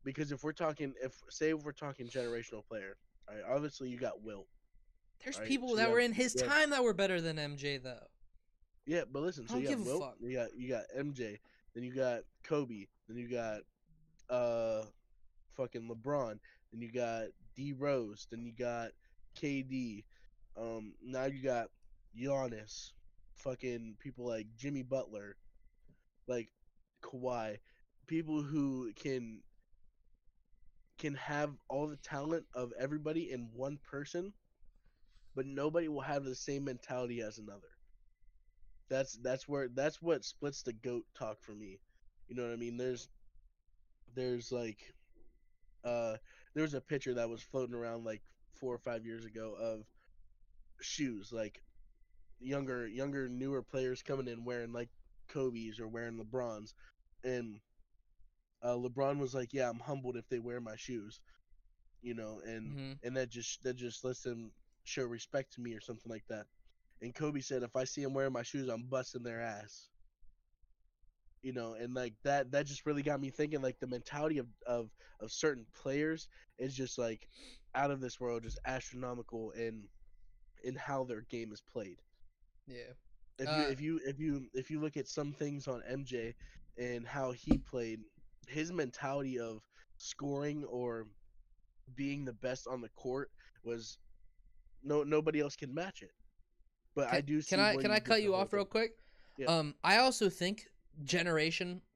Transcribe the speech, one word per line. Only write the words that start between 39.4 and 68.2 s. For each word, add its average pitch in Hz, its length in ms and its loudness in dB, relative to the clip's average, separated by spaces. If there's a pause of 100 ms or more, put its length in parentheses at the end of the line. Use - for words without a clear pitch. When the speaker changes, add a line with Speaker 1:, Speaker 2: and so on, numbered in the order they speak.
Speaker 1:
where, 139 220 0
that's 139 320 0
what 160 240 2
splits - 360 -6
the 123 120 -2
goat 120 320 -4 (120)
talk 110 240 -6
for 110 120 -14
me. 107 260 -12 (480)
You 120 80 -10
know 123 80 -2
what 120 80 -2
I 117 60 -4
mean? 117 180 -4
There's, 123 320 -2 (1080)
there's, 123 360 0
like, 117 420 -4 (920)
uh, 117 320 2 (360)
there 151 100 2
was 151 100 0
a 131 80 0
picture 135 320 0
that 117 160 2
was 113 120 -6
floating 123 340 -2
around, 117 280 -4
like, 110 200 -6 (320)
four 127 180 -4
or 120 60 -4
five 117 260 -4
years 113 180 -8
ago 110 340 -8
of 110 280 -2 (960)
shoes, 113 500 -2
like, 110 300 -4 (800)
younger, 131 460 -2
younger, 135 420 -2
newer 131 320 0
players 127 400 0
coming 135 260 -2
in 117 160 -6
wearing, 120 300 -2
like, 120 160 -4 (380)
Kobe's 117 520 0
or 110 80 -4
wearing 117 300 -4
LeBron's, 110 560 -2 (500)
and, 117 360 -2 (1040)
uh, 123 100 4
LeBron 131 460 2
was 131 140 0
like, 127 200 -2
"Yeah, 127 160 4
I'm 117 100 -2
humbled 127 380 -2
if 113 100 -8
they 123 120 0
wear 120 200 -4
my 110 160 -6
shoes," 107 460 -6 (800)
you 120 120 -6
know, 110 320 -6
and, 113 260 -6
Speaker 2:
Mm-hmm. 135 200 -6 (120)
Speaker 1:
and 123 120 -2
that 127 140 4
just, 117 340 -6
that 127 120 0
just 123 280 -6
lets 127 180 -2
them 117 300 -4 (320)
show 135 220 0
respect 120 480 -4
to 123 80 -8
me 117 120 -4
or 107 60 -6
something 113 320 -8
like 110 160 -8
that. 107 200 -6 (540)
And 120 140 -6
Kobe 151 240 0
said, 131 240 0
"If 120 120 -6
I 127 80 4
see 139 200 -2
'em 135 100 0
wearing 135 200 4